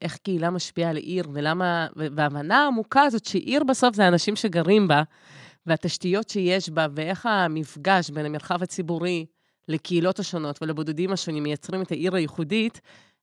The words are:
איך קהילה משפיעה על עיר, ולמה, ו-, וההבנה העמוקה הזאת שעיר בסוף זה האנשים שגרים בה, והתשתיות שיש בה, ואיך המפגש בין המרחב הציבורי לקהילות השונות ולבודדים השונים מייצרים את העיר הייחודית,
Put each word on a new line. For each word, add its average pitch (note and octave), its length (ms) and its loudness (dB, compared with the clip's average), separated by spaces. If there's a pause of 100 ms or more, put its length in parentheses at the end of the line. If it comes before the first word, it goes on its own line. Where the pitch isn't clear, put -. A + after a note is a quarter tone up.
איך F3 140 -6
קהילה F3 340 -2
משפיעה E3+ 400 -4
על D#3 60 -2
עיר, F3 360 -6
ולמה, E3 540 0 (100)
ו-, D#3 100 -4 (100)
וההבנה D3+ 480 2
העמוקה C4 380 2
הזאת A3+ 220 2
שעיר C4 400 0
בסוף B3 300 2
זה G3+ 100 6
האנשים F3 320 4
שגרים F#3 520 4
בה, D3+ 140 6 (640)
והתשתיות F3+ 640 0
שיש F#3 420 0
בה, D#3 240 0
ואיך E3 320 -6
המפגש E3+ 840 0
בין D3+ 160 -4
המרחב D3+ 360 -4
הציבורי E3+ 640 -4 (420)
לקהילות E3+ 500 0
השונות D#3+ 440 -6
ולבודדים D#3+ 500 -4
השונים D#3+ 300 -4
מייצרים D3+ 400 -6
את - 100 -6
העיר E3+ 220 -2
הייחודית, F3+ 680 -2 (420)